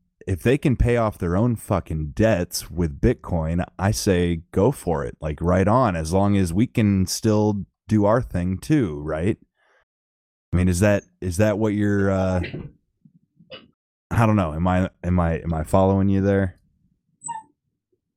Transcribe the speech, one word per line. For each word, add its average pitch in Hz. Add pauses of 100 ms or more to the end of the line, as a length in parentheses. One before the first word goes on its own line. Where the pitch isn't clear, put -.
(280)
if 95
they 131
can 135
pay 120
off 110
their 87
own 113
fucking 78
debts 104
with 80
Bitcoin, 85 (120)
I 98
say 87 (100)
go 107
for 78
it. -
Like, 78
right 90
on, 113
as 78
long 101
as 87
we 110
can 101
still 107 (220)
do 104
our 117
thing 92
too, 95
right? 78 (1160)
I -
mean, 90
is 87
that, 104 (160)
is 87
that 107
what 107
you're, 101
uh, 92 (1700)
I 117
don't 107
know. 82
Am 85
I, 92 (140)
am 90
I, 82
am 82
I 80
following 98
you 98
there? 98 (1600)